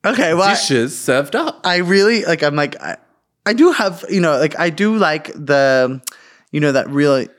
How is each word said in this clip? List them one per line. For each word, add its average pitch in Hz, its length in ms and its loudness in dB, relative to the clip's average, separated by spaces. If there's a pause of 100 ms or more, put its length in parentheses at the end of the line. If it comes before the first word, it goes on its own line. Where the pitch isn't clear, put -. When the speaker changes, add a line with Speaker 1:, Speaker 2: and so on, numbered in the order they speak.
Speaker 1:
Okay, 202 280 0
well, 175 100 2
I 202 120 2
Speaker 2:
dishes 123 440 -2
served 143 360 -2
up? 311 300 -4
Speaker 1:
I 180 120 0
really, 196 480 2
like, 165 180 0
I'm 147 120 0
like, 147 260 -2
I, 78 160 -10 (480)
I 208 80 0
do 320 180 6
have, 196 380 -4
you 190 100 0
know, 156 180 2
like, 151 220 0
I 175 100 0
do 202 280 0
like 156 360 -2
the, 135 680 2 (500)
you 151 80 -2
know, 147 140 2
that 131 160 0
really 139 500 0